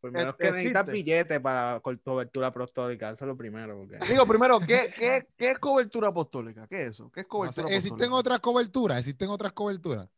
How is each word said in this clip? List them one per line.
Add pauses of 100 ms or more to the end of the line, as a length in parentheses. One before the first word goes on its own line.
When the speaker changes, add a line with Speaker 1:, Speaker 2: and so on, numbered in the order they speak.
Speaker 1:
Primero
es
Speaker 2:
este,
Speaker 1:
que
necesitas
Speaker 2:
existe.
Speaker 1:
billete
para
co-,
cobertura
apostólica,
eso
es
lo
primero,
porque (100)
Speaker 2:
Digo,
primero,
¿qué,
qué,
qué
es
cobertura
apostólica?
¿Qué
es
eso?
¿Qué
es
Speaker 3:
No
sé, (240)
Speaker 2:
cobertura
Speaker 3:
¿existen
Speaker 2:
apostólica?
Speaker 3:
otras
coberturas?
¿Existen
otras
coberturas?